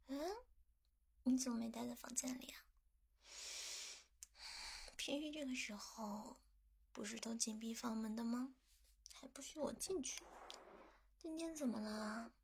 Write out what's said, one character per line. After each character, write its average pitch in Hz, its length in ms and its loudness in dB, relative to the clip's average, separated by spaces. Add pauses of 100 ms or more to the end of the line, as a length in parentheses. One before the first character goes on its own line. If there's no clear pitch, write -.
嗯？ 311 280 0 (840)
你 254 160 8
怎 254 120 4
么 233 60 2
没 233 140 2
待 233 160 -2
在 240 80 -2
房 - 200 -8
间 254 240 2
里 - 100 -8
啊？ - 120 -10 (2250)
平 294 260 4
时 302 100 2
这 294 140 2
个 254 100 4
时 220 180 0
候 214 640 -2 (560)
不 233 100 -2
是 220 160 -2
都 226 160 2
紧 220 240 4
闭 226 140 0
房 226 240 2
门 220 180 2
的 233 80 0
吗？ 247 320 2 (600)
还 - 140 -12
不 - 120 -10
许 - 180 -8
我 285 140 2
进 370 300 2
去。 - 200 -2 (920)
今 320 220 -2
天 330 180 0
怎 294 100 2
么 220 140 4
了？ 214 500 0 (140)